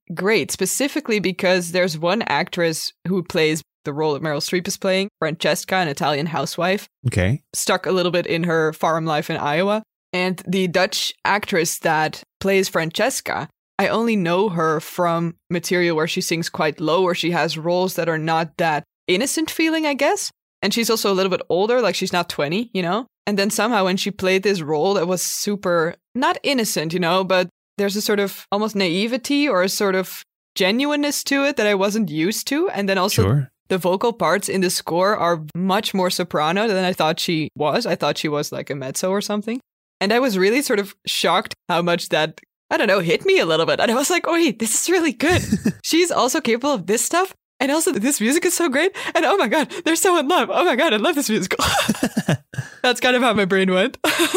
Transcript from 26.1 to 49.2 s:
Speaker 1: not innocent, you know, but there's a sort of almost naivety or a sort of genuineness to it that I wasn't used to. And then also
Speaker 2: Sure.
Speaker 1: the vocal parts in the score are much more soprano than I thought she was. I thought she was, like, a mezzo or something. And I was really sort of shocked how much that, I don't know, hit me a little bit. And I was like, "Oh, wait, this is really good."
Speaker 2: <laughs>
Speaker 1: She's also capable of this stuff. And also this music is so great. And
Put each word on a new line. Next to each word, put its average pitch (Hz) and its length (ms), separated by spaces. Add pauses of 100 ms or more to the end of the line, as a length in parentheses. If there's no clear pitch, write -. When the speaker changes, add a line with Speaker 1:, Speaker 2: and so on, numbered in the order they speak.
Speaker 1:
not 302 300
innocent, 208 480
you 185 80
know, 185 240
but 185 240 (280)
there's 202 180
a 214 80
sort 214 160
of 196 320
almost 214 240
naivety 226 760
or 185 140
a 190 60
sort 190 260
of 185 300 (320)
genuineness 285 640
to 277 220
it 285 140
that 214 100
I 208 80
wasn't 196 340
used 156 380
to. 320 220
And 202 180
then 196 100
also 185 240
Speaker 2:
Sure. 127 280 (180)
Speaker 1:
the 190 100
vocal 190 340
parts 190 360
in 190 140
the 180 80
score 180 460
are 170 280 (100)
much 190 400
more 185 160
soprano 180 560
than 190 180
I 180 80
thought 160 280
she 156 340
was. 151 320
I 165 80
thought 147 240
she - 100
was, 147 220
like, 139 200
a 135 40
mezzo 143 360
or 196 100
something. 214 400 (400)
And 202 120
I 233 60
was 247 180
really 202 260
sort 208 180
of 196 160 (100)
shocked - 480 (140)
how 170 140
much 170 260
that, 156 320 (280)
I 330 100
don't 262 100
know, 196 100
hit 170 260
me 381 140
a 220 80
little 160 200
bit. 151 120
And 226 140
I - 20
was 277 160
like, 339 160
"Oh, 311 60
wait, 330 260
this 226 160
is - 160
really 330 220
good." 339 300 (200)
Speaker 2:
<laughs> - 220
Speaker 1:
She's 339 260
also 254 300
capable 233 320
of 185 160
this 220 160
stuff. 370 280 (280)
And 269 120
also 330 200
this 254 280
music 269 240
is 370 100
so 339 140
great. 302 240 (240)
And 339 80